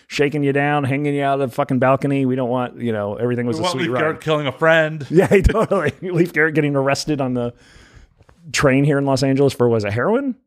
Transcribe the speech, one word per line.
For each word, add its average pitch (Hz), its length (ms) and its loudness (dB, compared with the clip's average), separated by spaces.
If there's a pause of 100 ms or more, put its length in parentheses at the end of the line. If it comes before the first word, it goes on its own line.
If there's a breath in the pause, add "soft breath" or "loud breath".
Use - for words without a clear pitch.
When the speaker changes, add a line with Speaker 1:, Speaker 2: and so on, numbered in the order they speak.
Speaker 1:
shaking 143 360 -2
you 139 100 2
down, 143 300 0
hanging 143 300 -2
you 143 100 -2
out 139 180 0
of 131 80 -2
the - 60 -14
fucking 139 240 -2
balcony. 135 460 2
We 127 100 0
don't 127 140 -2
want, 123 320 -4
you 117 100 -2
know, 104 260 -4
everything 120 280 -2
was 117 120 -2
Speaker 2:
We - 20 -6
Speaker 1:
a 170 40 -4
Speaker 2:
want 180 100 -2
Speaker 1:
sweet 131 100 -4
Speaker 2:
Leif 113 80 -2
Speaker 1:
ride." 127 80 -2
Speaker 2:
Garrett 156 220 -2
killing 151 260 -2
a 127 40 -4
friend. 160 340 2
Speaker 1:
<laughs> 151 200 -8 (100)
Yeah, 180 120 6
he 196 140 4
totally. 196 600 2
Leif 175 320 -2
Garrett 151 220 2
getting 147 200 0
arrested 139 460 -2
on 127 140 -4
the 120 180 -4 (1000 soft breath)
train 139 320 2
here 139 140 2
in 139 80 -2
Los 135 180 0
Angeles 135 300 2
for, 123 160 2
was 113 160 0
it 101 80 -4
heroin? 220 420 -2 (120)